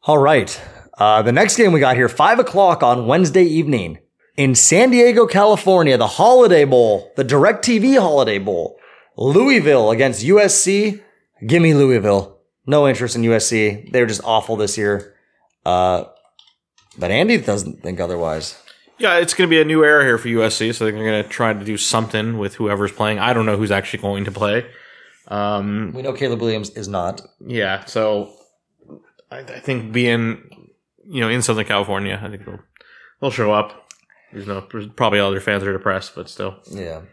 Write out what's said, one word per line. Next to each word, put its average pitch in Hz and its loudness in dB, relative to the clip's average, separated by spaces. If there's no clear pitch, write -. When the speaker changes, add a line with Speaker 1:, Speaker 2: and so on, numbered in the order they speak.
Speaker 1:
All 151 2
right. 139 2
Uh, 107 4
the 120 0
next 190 2
game 208 4
we 156 4
got 131 2
here, 123 2
five 220 2
o'clock 196 2
on 127 2
Wednesday 170 2
evening 143 -2
in 135 2
San 208 4
Diego, 240 4
California, 190 2
the 113 2
Holiday 214 6
Bowl, 120 2
the 135 -2
DirecTV 208 2
Holiday 139 0
Bowl, 95 -6
Louisville 147 4
against 117 0
U 190 4
S 196 2
C. 202 0
Give 170 4
me 165 4
Louisville. 107 2
No 143 4
interest 120 -2
in 117 -2
U 113 2
S 110 0
C. 107 -2
They 127 2
were 123 2
just 107 -6
awful 113 -2
this 104 -4
year. 101 -4
Uh, 90 0
but 87 -6
Andy 196 2
doesn't 101 -6
think 87 -10
otherwise. 85 -6
Speaker 2:
Yeah, 185 2
it's 170 -2
gonna 180 0
be 160 4
a 156 4
new 156 2
era 151 4
here 120 2
for 117 -6
U 117 0
S 110 0
C, 113 -4
so 113 -6
they're 110 -2
gonna 107 -2
try 113 -4
to 101 -8
do 107 -8
something 113 -4
with 101 -8
whoever's 101 -4
playing. 107 -4
I 117 -2
don't 113 0
know 107 -2
who's 104 -4
actually 98 -4
going 101 -6
to 101 -8
play. 104 -4
Um, 104 -6
Speaker 1:
We 127 -12
know 135 -8
Caleb 120 -6
Williams 110 -6
is 104 -14
not. 95 -8
Speaker 2:
yeah, 98 -6
so 107 -4
I, 127 -18
I 127 -20
think 117 -8
being, 117 -2
you 131 -10
know, 113 -2
in 120 -2
Southern 107 -2
California, 98 -4
I 98 -14
think 101 -18
they'll, - -18
they'll 139 -4
show 107 0
up. - -4
There's 101 -16
no, 98 -12
there's 107 -14
probably 110 -2
other 98 -2
fans 101 -4
are 98 -6
depressed, 95 -6
but 92 -16
still. 98 -12
Speaker 1:
Yeah. 85 -14